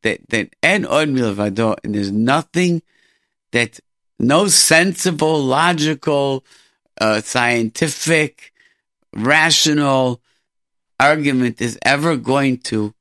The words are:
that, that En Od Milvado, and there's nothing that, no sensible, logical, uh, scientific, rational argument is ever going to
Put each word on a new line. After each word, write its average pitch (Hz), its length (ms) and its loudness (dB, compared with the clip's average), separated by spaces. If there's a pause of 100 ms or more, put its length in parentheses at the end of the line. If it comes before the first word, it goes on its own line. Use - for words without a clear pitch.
that, - 260 -4
that 110 320 -4
En 185 240 0
Od 151 240 0
Milvado, 107 720 -2
and 107 120 -6
there's 101 160 -4
nothing 160 720 0 (680)
that, 120 280 -4 (400)
no 151 280 2
sensible, 160 920 2
logical, 143 1000 0 (560)
uh, 110 220 0
scientific, 127 1300 -2 (600)
rational 139 1080 0 (760)
argument 139 640 2
is 117 220 -6
ever 143 340 0
going 131 400 -2
to 107 440 -6